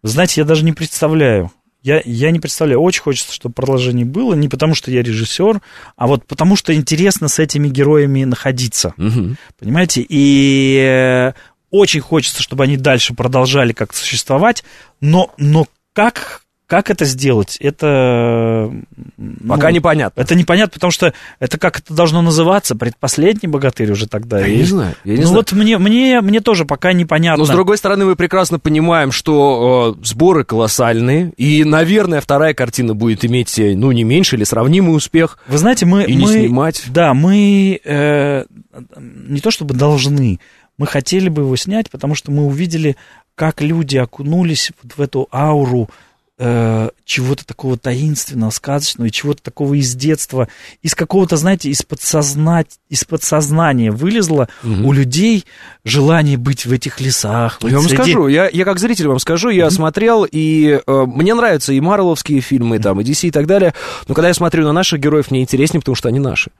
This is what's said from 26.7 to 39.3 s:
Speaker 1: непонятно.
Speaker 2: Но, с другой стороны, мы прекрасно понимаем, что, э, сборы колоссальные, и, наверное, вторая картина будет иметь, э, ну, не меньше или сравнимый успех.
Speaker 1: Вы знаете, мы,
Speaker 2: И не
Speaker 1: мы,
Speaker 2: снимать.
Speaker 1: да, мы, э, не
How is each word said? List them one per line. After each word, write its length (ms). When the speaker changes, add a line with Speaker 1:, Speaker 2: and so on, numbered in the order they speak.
Speaker 1:
непонятно. 500
Speaker 2:
Но, 20
с 40
другой 280
стороны, 280
мы 100
прекрасно 420
понимаем, 540
что, 880
э, 40
сборы 380
колоссальные, 960
и, 260
наверное, 580
вторая 340
картина 400
будет 300
иметь, 340
э, 160
ну, 160
не 120
меньше 320
или 80
сравнимый 520
успех. 420
Speaker 1:
Вы 120
знаете, 260
мы, 200
Speaker 2:
И 100
не 80
Speaker 1:
мы, 100
Speaker 2:
снимать. 540
Speaker 1:
да, 260
мы, 680
э, 600
не 420